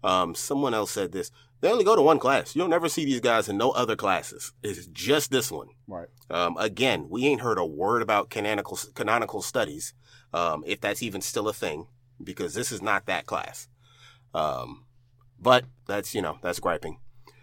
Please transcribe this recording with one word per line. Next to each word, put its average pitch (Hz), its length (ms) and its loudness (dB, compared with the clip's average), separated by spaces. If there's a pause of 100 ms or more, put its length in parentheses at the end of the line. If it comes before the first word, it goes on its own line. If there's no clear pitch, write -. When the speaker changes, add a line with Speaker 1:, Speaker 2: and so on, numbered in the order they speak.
Speaker 1:
um, 92 320 4
someone 139 400 0
else 104 160 0
said 92 220 -2
this, 90 180 -6 (300)
they 170 100 4
only 226 140 2
go 214 100 6
to 185 80 6
one 151 160 8
class. 127 380 0
You 165 60 2
don't 180 100 2
ever 170 160 4
see 156 160 -2
these 135 160 0
guys 113 280 4
in 98 80 -2
no 113 140 4
other 117 240 2
classes. - 640 -2
It's 87 280 -8
just 123 420 0
this 127 220 0
one. 76 160 -10 (180)
Speaker 2:
Right. 90 220 -12 (220)
Speaker 1:
Um, 85 280 0
again, 104 500 0
we 117 180 0
ain't 147 160 2
heard 113 160 0
a 90 60 2
word 92 380 0
about 104 260 2
canonical, 104 480 -2 (180)
canonical 107 460 0
studies, 80 540 -4 (380)
um, 82 340 -2
if 98 140 -4
that's 101 200 -2
even 101 200 -6
still 107 280 -2
a 107 40 -2
thing, 82 340 -6 (360)
because 90 320 -8
this 123 180 -4
is 98 100 -8
not 98 240 -2
that 90 200 -4
class. - 420 -8 (680)
Um, 67 520 -4 (520)
but 123 260 6 (220)
that's, 101 260 -4
you 104 100 0
know, 78 200 -4
that's 87 160 -2
griping. 82 400 -4 (440)